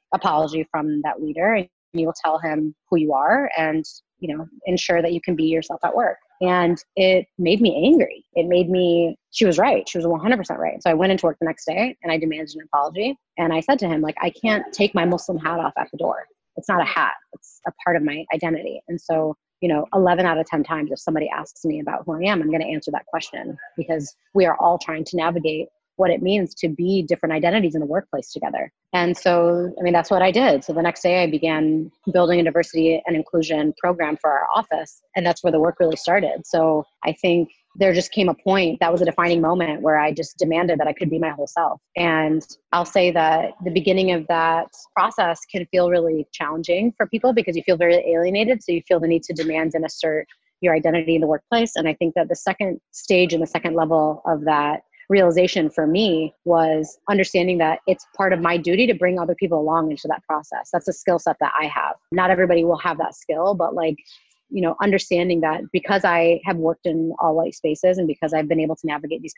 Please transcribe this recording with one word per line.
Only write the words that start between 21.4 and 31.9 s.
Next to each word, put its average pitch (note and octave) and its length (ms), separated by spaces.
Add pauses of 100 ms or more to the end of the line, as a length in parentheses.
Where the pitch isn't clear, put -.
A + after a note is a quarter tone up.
me D3+ 160
about - 260
who E3 80
I F3 180
am, F3+ 100
I'm D3+ 100
gonna D#3+ 140
answer D3+ 260
that - 140
question - 500 (200)
because D#3+ 400 (180)
we F#3+ 140
are D#3+ 120
all E3+ 200
trying D#3+ 240
to F3 140
navigate D#3+ 500 (300)
what F#3 140
it - 100
means F#3 320
to - 140
be F3 360
different D#3+ 300
identities E3+ 400
in D#3 80
the D3 60
workplace D3+ 440
together. - 400 (220)
And F3 240
so, F3 600
I - 20
mean, F3 120
that's E3+ 180
what F#3 100
I F#3 80
did. F#3 340
So - 80
the E3 120
next F3 180
day F3+ 220
I E3+ 40
began D#3 640 (200)